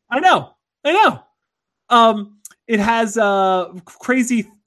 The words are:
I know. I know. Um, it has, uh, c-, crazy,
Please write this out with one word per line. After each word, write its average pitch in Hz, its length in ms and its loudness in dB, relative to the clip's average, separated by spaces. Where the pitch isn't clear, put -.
I 254 120 -4
know. 294 340 0
I 302 80 0
know. 370 260 2
Um, 226 480 2
it 220 120 -2
has, 226 380 -2
uh, 190 580 -2
c-, 180 60 -20
crazy, 247 500 -2